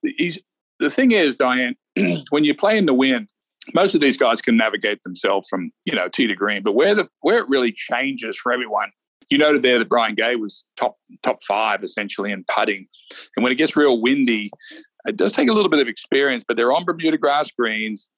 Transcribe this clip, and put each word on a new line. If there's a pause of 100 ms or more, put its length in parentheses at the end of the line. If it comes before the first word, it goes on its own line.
(180)
He's, (400)
the
thing
is,
Diane, (280)
<clears throat>
when
you
play
in
the
wind, (460)
most
of
these
guys
can
navigate
themselves
from, (140)
you
know,
tee
to
green.
But
where
the, (140)
where
it
really
changes
for
everyone, (400)
you
noted
there
that
Brian
Gay
was (100)
top, (260)
top
five,
essentially,
in (100)
putting. (480)
And
when
it
gets
real
windy, (560)
it
does
take
a
little
bit
of
experience,
but
they're
on
Bermuda
grass
greens.